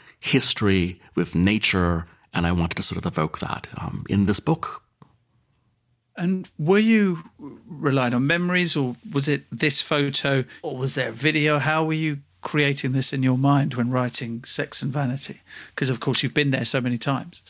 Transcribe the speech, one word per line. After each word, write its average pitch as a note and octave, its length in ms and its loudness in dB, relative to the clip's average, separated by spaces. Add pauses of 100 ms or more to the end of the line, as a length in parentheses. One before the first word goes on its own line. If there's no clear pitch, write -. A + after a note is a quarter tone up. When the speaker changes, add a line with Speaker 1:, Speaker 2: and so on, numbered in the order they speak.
(200)
Speaker 1:
history F#2+ 800 2 (140)
with F2 200 -2
nature. F2 720 2 (280)
And F2 120 0
I E2+ 60 2
wanted E2+ 240 0
to F#2+ 60 -4
sort F2 220 0
of - 0 -
evoke D#2 360 -2
that, - 260 -8 (100)
um, - 320 -8
in G2 160 2
this G2+ 160 2
book. - 420 -4 (1300)
Speaker 2:
And F#3 320 -2 (100)
were F3+ 200 4
you G#3 460 4 (140)
relying C3+ 760 -2
on B2+ 120 2
memories, F3 500 2
or B2+ 200 -2 (160)
was C#3 160 0
it C#3+ 220 0
this D3 300 0
photo, C#3 640 0 (180)
or C#3 140 -6
was C3 180 -2
there B2 140 -2
a A2+ 40 -8
video? D3+ 460 2
How D#3 260 0
were D#3 100 0
you D#3 240 -2 (240)
creating C#3 500 0
this C3 200 2
in C3+ 100 -2
your B2+ 160 2
mind C#3 360 2
when B2 160 -2
writing B2 540 -4
Sex - 380 -2
and C#3 100 -4
Vanity? C3+ 480 -4 (340)
'Cause, C3+ 140 -2
of B2+ 120 -2
course, - 220 0
you've C3 120 -4
been D3 160 2
there B2+ 140 0
so C3 160 2
many B2 180 -2
times. - 500 -4